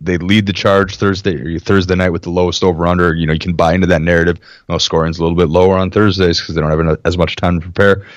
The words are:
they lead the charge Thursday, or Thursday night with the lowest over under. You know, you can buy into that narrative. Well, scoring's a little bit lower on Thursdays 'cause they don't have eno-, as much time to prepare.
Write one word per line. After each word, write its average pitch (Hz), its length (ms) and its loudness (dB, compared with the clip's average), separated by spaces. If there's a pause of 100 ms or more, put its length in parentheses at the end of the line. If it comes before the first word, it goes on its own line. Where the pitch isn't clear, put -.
they 90 180 -2
lead 98 260 0
the 95 80 -4
charge 98 440 0
Thursday, 98 400 -2
or 82 220 -6
Thursday 92 360 0
night 92 160 0
with 85 120 -6
the 87 80 -10
lowest 87 320 -2
over 85 240 0
under. 87 280 2
You 82 120 -2
know, 78 60 0
you 80 60 0
can 87 160 -4
buy 82 180 2
into 92 140 2
that 85 160 2
narrative. 85 340 2 (320)
Well, 85 100 -2
scoring's 82 400 -2
a 82 40 -4
little 85 160 0
bit 87 100 2
lower 92 300 4
on 92 120 -2
Thursdays 95 480 2
'cause - 160 -10
they 80 60 -2
don't 76 100 -2
have 78 100 0
eno-, 80 260 0
as 87 100 -2
much 85 200 -2
time 87 240 0
to 80 40 -10
prepare. 98 400 2 (120)